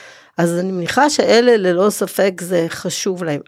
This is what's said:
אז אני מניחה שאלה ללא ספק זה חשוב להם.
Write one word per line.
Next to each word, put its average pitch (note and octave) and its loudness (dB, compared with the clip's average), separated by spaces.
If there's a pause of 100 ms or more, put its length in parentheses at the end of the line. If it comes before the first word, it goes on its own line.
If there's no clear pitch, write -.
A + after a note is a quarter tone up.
(380)
אז E3+ 0
אני F#3+ -4
מניחה F#3 0
שאלה A3+ 4
ללא F#3 2
ספק F#3+ -2
זה F3 -2
חשוב F3+ -6
להם. D#3+ -4